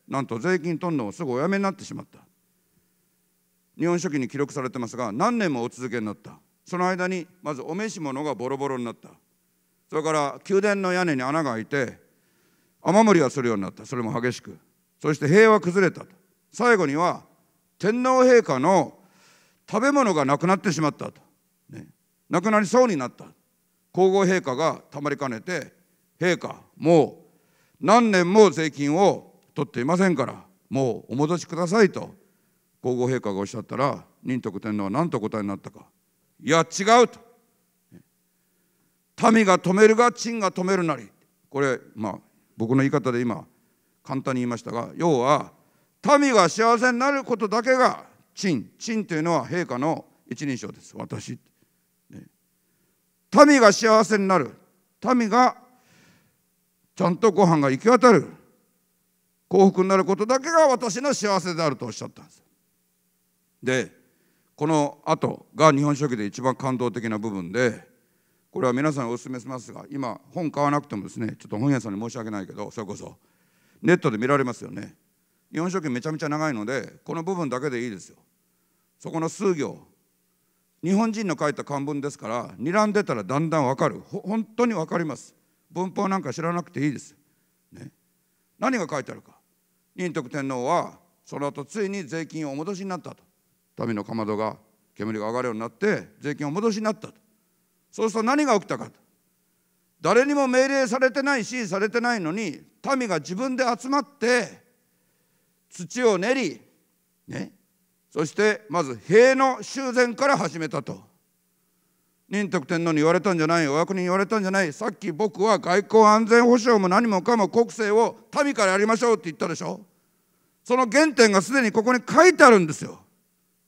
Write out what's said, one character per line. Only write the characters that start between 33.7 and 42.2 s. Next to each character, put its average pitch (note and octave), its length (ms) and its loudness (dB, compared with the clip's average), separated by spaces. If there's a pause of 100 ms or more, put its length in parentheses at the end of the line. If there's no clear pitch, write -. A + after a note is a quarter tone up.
ら、 A#2+ 300 -4 (160)
仁 B2 180 -6
徳 G2 200 -10
天 G#2+ 160 -6
皇 G2+ 80 -4
は G2 60 -6
何 D#3 200 -2
と B2 80 -4
お - 20 -14
答 G#2+ 180 -6
え G#2 40 -6
に G2+ 60 -6
な G2 80 -8
っ - 20 -12
た - 120 -18
か。 - 160 -20 (540)
い - 100 -4
や、 E3 100 4
違 G#3 420 4
う A3+ 60 4
と。 - 100 -20 (2250)
民 A3 120 6
が F3+ 140 6
止 F3+ 140 -2
め G#3+ 160 8
る A3 80 4
が、 A#3+ 160 4
朕 A#3 260 -8
が F#3 140 -2
止 F#3 100 -6
め F#3+ 140 0
る F3+ 80 0
な D#3 120 -2
り。 A2 120 -16 (420)
こ C#3 100 -4
れ、 C3 200 -2 (140)
ま G#2+ 160 -6
あ、 - 80 -10 (380)